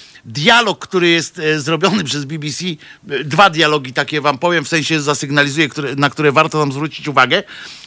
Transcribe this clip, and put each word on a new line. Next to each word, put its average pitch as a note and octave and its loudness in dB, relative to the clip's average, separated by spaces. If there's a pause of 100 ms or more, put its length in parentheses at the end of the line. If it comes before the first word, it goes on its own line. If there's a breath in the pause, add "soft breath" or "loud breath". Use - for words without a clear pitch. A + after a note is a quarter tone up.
(240 loud breath)
Dialog, F#3+ 2
który F3 0
jest, E3+ 0
e, D#3 0
zrobiony E3 0
przez C#3+ -6
B D3+ -8
B D3 -8
C, D#3 -8 (460 loud breath)
e, C#3 -2
dwa E3+ 4
dialogi D3+ 0
takie D#3 -2
wam C#3 0
powiem, E3+ 0
w - -10
sensie D#3+ 0
zasygnalizuję, C#3+ 0
które, C#3+ -6
na C#3 2
które D3+ 2
warto D#3 2
tam C#3+ 0
zwrócić C#3+ -6
uwagę. C#3 2 (440 loud breath)